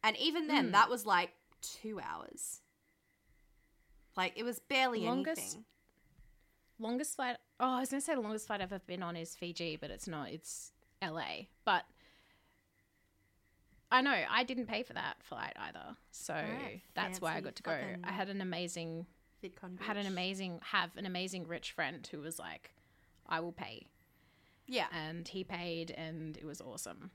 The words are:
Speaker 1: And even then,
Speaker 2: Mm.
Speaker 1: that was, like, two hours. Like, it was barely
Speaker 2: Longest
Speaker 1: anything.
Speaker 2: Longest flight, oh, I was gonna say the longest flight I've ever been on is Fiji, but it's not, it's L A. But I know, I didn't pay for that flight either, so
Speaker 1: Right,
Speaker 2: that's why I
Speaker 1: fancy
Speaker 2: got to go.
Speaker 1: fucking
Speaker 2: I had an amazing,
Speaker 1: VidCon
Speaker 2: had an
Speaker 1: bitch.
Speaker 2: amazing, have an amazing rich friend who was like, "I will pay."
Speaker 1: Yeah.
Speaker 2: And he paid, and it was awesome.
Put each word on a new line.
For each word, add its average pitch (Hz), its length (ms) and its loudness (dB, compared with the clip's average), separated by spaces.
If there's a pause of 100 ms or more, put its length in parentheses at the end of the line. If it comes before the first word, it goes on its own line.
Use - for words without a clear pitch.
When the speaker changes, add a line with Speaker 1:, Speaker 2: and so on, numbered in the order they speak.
Speaker 1:
And 214 140 4
even 311 300 2
then, 277 220 6
Speaker 2:
Mm. - 20 2
Speaker 1:
that 202 180 10
was, 226 160 0
like, 180 300 4 (260)
two - 380 -6
hours. - 640 -6 (1600)
Like, 185 180 2
it 220 80 -2
was 240 140 0
barely 262 440 4
Speaker 2:
Longest 262 380 2
Speaker 1:
anything. - 260 -8 (1120)
Speaker 2:
Longest 240 360 0
flight, 247 220 0 (220)
oh, 254 160 6
I 247 60 4
was 262 80 0
gonna 277 120 2
say 311 140 2
the 254 60 4
longest 214 260 -2
flight 208 120 0
I've 190 140 -2
ever 185 120 -6
been 180 180 -2
on 170 120 -2
is 165 200 -6
Fiji, 170 420 -4
but - 140 -6
it's - 160 -8
not, 151 240 -4
it's - 420 -10 (280)
L 165 180 -2
A. 92 280 -4 (160)
But 185 220 6 (2000)
I 254 100 10
know, 254 280 6
I 226 140 6
didn't 240 220 0
pay 220 180 -2
for - 100 -10
that - 300 -4
flight - 340 -6
either, - 380 -10 (160)
so - 220 -8
Speaker 1:
Right, 185 480 -6 (140)
Speaker 2:
that's 180 260 -2
why 170 100 0
I - 40 0
Speaker 1:
fancy 165 100 -4
Speaker 2:
got - 120 -8
to - 60 -14
go. - 80 -2
Speaker 1:
fucking 160 320 -2
Speaker 2:
I 190 80 -4
had 190 180 -2
an 196 120 -4
amazing, 170 640 -4 (380)
Speaker 1:
VidCon 180 360 -10
Speaker 2:
had 208 160 -2
an 202 100 0
Speaker 1:
bitch. 190 40 0
Speaker 2:
amazing, 185 540 -2
have 175 340 2
an 202 80 -6
amazing 180 420 -2
rich 165 240 -4
friend 147 360 -2
who 147 120 -8
was 156 200 -8
like, - 340 -10 (540)
"I 160 120 2
will 170 140 -4
pay." 110 340 -10 (800)
Speaker 1:
Yeah. 247 240 2
Speaker 2:
And 165 360 -4
he 190 160 -4
paid, 175 480 -4
and 160 460 -6
it - 80 -14
was 151 140 -10
awesome. 151 560 -10